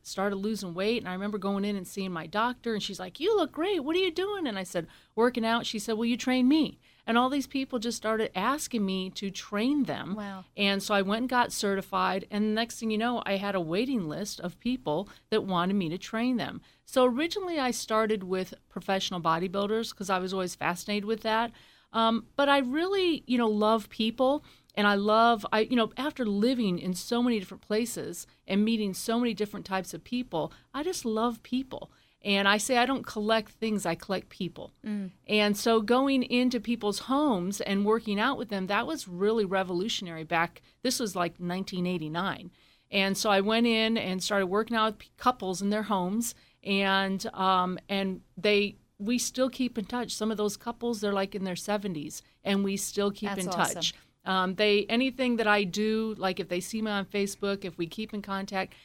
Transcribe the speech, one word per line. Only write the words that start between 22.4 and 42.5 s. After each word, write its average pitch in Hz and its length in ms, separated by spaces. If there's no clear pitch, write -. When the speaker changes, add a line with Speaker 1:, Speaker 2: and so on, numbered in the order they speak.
Speaker 1:
I 277 100
really, 330 680
you 247 100
know, 233 140
love 214 400
people. 254 520
And 208 120
I 208 80
love, 214 580
I, 220 80
you 240 160
know, 226 220
after 269 260
living 208 540
in 185 160
so 240 280
many 240 160
different 185 240
places 208 640
and 202 160
meeting 214 300
so 233 260
many 240 140
different 208 320
types 190 260
of 160 120
people, 208 500
I 277 100
just 359 220
love 226 380
people. - 480
And 196 240
I 208 80
say 240 220
I 247 80
don't 262 200
collect 220 460
things, 214 320
I 170 100
collect 185 360
people. - 420
Speaker 2:
Mm. 202 280
Speaker 1:
And 208 300
so 226 240
going 262 400
into 247 360
people's 208 420
homes 233 600
and 196 240
working 214 340
out 220 200
with 214 100
them, 190 200
that 208 180
was 302 200
really 202 380
revolutionary 185 800
back, 170 380
this 254 160
was, 214 160
like, 175 240
nineteen 180 480
eighty-nine. 175 640